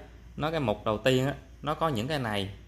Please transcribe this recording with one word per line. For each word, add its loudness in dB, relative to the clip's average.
nó -2
cái 0
mục 0
đầu 2
tiên 4
á, 0
nó -2
có 0
những 0
cái -2
này. -2